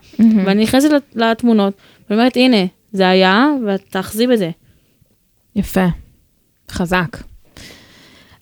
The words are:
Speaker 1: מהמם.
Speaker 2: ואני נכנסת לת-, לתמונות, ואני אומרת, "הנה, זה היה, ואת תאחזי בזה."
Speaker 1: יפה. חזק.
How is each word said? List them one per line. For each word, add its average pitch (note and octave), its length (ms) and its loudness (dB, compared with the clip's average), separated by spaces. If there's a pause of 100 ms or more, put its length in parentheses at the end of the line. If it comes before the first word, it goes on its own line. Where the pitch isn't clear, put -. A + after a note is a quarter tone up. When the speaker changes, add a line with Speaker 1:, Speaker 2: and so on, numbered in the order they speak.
(180)
Speaker 1:
מהמם. G#3+ 280 2
Speaker 2:
ואני G3 160 0
נכנסת C4+ 280 2
לת-, C#4+ 260 -2
לתמונות, A3+ 580 0 (360)
ואני G#3 100 0
אומרת, B3 160 0
"הנה, B3 200 2 (360)
זה F#3+ 160 0
היה, F#3+ 380 2 (200)
ואת G3 240 -4
תאחזי G#3 360 -4
בזה." G#3+ 240 0 (1040)
Speaker 1:
יפה. F#3+ 300 -2 (840)
חזק. F3 460 -6 (1200)